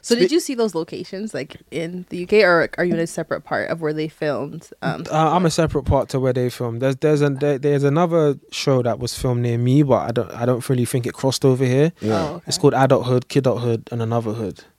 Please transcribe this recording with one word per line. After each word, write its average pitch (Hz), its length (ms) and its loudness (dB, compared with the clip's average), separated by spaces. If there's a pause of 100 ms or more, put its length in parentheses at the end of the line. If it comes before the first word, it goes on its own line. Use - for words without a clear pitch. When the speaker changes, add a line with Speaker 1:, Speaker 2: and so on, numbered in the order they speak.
Speaker 1:
So - 120 2
Speaker 2:
Spe- 233 60 0
Speaker 1:
did 359 120 4
you 330 80 2
see 285 160 -6
those 226 180 0
locations, 190 600 -8
like, 135 220 -8 (160)
in 175 380 -8
the 175 80 -8
U 175 80 -8
K, 208 180 6
or 170 240 6 (100)
are 165 60 0
you 175 100 0
in 165 60 -2
a 165 80 0
separate - 340 -6
part - 280 -4
of 165 100 -4
where 151 120 -2
they 156 140 -4
filmed, 151 600 -6 (140)
um, - 280 -4
Speaker 3:
Uh, 156 240 2
I'm 180 120 2
a 160 40 4
separate 151 340 0
part 135 260 2
to 135 100 -2
where 131 120 0
they 123 160 0
filmed. 117 320 -6
There's, 131 160 0
there's 151 260 2
an, 143 140 2
there, 143 220 0
there's 143 240 2
another 151 540 2 (160)
show 131 300 0
that 117 180 -2
was 123 180 -6
filmed 123 240 0
near 120 160 0
me, 127 240 4
but 131 140 4 (120)
I - 40 -4
don't, 113 200 -2
I 113 140 -6
don't 123 220 -2
really 123 160 2
think 120 220 -4
it - 80 -6
crossed - 300 -2
over 131 200 4
here. 135 360 2
Speaker 2:
Yeah. 208 220 0
Speaker 1:
Oh, 147 120 -4
okay. - 120 -14
Speaker 3:
It's - 120 -4
called 139 160 4
Adulthood, 127 540 0
Kidulthood, 120 600 0
and 120 100 -6
Another 113 320 -2
Hood. 110 300 -8 (160)